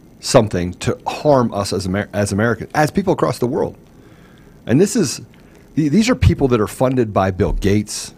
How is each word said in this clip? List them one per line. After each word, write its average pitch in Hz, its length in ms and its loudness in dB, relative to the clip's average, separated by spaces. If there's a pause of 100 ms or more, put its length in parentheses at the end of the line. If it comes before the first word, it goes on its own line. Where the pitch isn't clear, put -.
(200)
something 92 540 2
to - 340 -4
harm 135 460 2
us 101 180 -4
as 92 160 -4
Amer-, 92 240 -4
as 101 220 -2
Americans, 110 400 -2
as 151 180 0
people 190 220 -2
across - 260 -2
the 123 80 -2
world. - 300 -4 (880)
And 135 160 2
this 208 160 2
is, 151 240 -2 (560)
th-, 151 160 0
these 214 160 4
are 254 60 2
people - 340 2
that 120 100 2
are 98 80 0
funded 127 460 -2
by 98 180 2
Bill 87 220 0
Gates - 640 -2